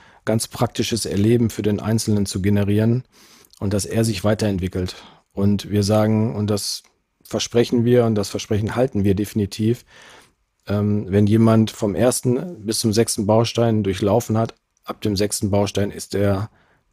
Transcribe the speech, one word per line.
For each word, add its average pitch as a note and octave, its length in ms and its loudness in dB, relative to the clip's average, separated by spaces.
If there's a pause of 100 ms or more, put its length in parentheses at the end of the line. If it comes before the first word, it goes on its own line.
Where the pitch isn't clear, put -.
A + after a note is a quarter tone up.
(240)
ganz A2+ 240 -2
praktisches - 560 -4
Erleben G#2+ 460 2
für - 120 -6
den G#2 160 0
Einzelnen G#2+ 480 0
zu G2 140 -6
generieren G#2 640 2 (560)
und G2+ 140 -2
dass G2 100 -2
er A2 200 -2
sich G#2+ 200 -4
weiterentwickelt. F#2+ 720 -2 (360)
Und G2+ 380 0
wir G#2 120 2
sagen, G#2+ 520 2
und G#2 140 -2
das - 340 -4 (400)
versprechen A#2 640 0
wir A#2+ 220 4
und A2+ 80 0
das G2+ 160 -2
Versprechen G#2+ 440 -4
halten A#2 300 0
wir G2+ 100 4
definitiv, G#2+ 720 -2 (800)
ähm, G#2 420 0
wenn G#2 180 4
jemand A2+ 440 4
vom G2+ 240 -4
ersten B2 720 -2
bis G#2+ 160 -4
zum A2 140 0
sechsten A2 320 0
Baustein A2+ 580 2
durchlaufen G2+ 540 0
hat, A2+ 160 -4 (300)
ab - 180 -14
dem G#2+ 120 0
sechsten G2+ 360 -2
Baustein G2+ 400 0
ist - 240 -12
er G2+ 360 0 (420)